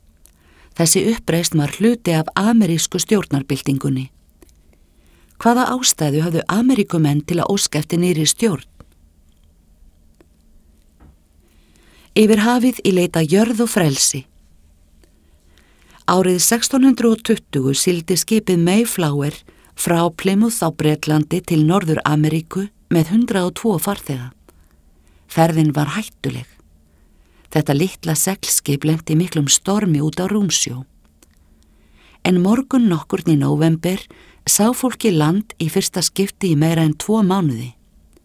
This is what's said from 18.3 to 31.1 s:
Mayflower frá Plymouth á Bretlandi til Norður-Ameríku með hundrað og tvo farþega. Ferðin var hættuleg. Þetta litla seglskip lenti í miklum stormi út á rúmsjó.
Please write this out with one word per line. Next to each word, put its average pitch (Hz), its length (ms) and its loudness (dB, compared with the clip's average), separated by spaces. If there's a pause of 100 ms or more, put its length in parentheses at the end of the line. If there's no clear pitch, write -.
Mayflower 170 720 0 (400)
frá 170 240 0 (100)
Plymouth 196 520 0
á 165 100 0
Bretlandi 151 680 0
til 156 260 0
Norður-Ameríku 156 1000 0 (240)
með 165 240 2
hundrað 202 360 0
og - 80 -20
tvo 220 200 -2
farþega. 131 520 -8 (1000)
Ferðin 160 440 2
var 147 200 -4
hættuleg. 127 520 -10 (1040)
Þetta 147 240 0
litla 165 400 -4
seglskip - 720 -4
lenti 160 240 -2
í 156 80 2
miklum 160 320 -2
stormi 190 480 0
út 156 240 -2
á - 80 -2
rúmsjó. 165 540 -2 (1400)